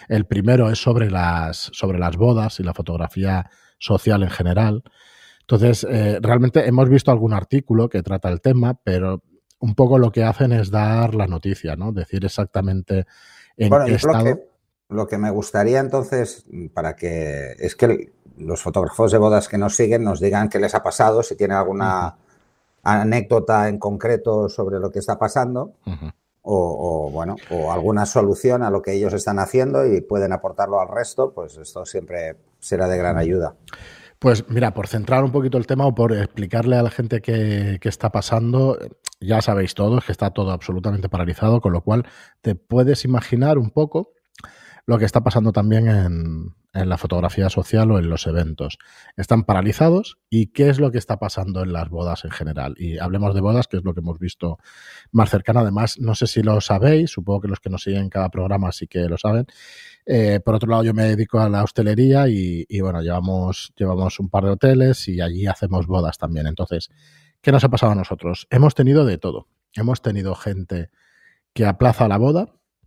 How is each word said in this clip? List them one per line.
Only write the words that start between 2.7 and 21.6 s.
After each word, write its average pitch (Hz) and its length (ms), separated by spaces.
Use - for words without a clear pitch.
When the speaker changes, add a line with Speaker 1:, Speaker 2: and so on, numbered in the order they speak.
Speaker 1:
fotografía 87 760
social 101 440
en 92 60
general. 107 540
Entonces, 117 480
eh, 104 320
realmente 120 460
hemos 127 220
visto 135 220
algún 110 220
artículo 113 560
que 95 120
trata 95 280
el 87 120
tema, 127 420
pero 92 380
un 107 160
poco 131 240
lo 117 120
que 113 120
hacen 120 280
es 107 200
dar 110 440
la 101 120
noticia, 85 480
¿no? 98 160
Decir 95 340
exactamente 95 800
en 110 120
Speaker 2:
Bueno, 143 160
Speaker 1:
qué 123 120
Speaker 2:
yo 147 100
lo 160 60
Speaker 1:
estado. 113 100
Speaker 2:
que, - 100
lo 104 180
que 104 100
me 104 140
gustaría 104 480
entonces, 131 640
para 80 220
que, 73 640
es - 160
que 123 100
el, - 280
los 82 240
fotógrafos 95 500
de 113 60
bodas 107 300
que 107 100
nos 101 180
siguen 117 280
nos 98 160
digan 101 300
qué 101 100
les 101 160
ha - 80
pasado, 110 400
si 104 120
tienen 98 220
alguna 95 500